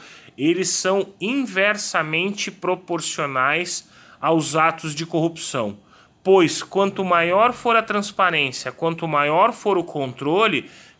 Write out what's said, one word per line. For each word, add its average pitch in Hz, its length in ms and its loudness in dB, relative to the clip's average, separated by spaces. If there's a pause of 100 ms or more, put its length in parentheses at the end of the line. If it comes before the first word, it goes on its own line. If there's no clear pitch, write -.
(360)
eles 170 340 0
são 190 520 0
inversamente 196 1300 -2
proporcionais 165 1400 -2 (320)
aos 151 360 2
atos 160 400 0
de 160 100 -8
corrupção. 160 720 -4 (460)
Pois, 185 400 4
quanto 196 420 -2
maior 180 480 4
for 240 220 0
a 220 80 4
transparência, 175 880 -2
quanto 165 360 -4
maior 156 460 2
for 202 240 0
o 170 60 0
controle, 151 840 -2 (300)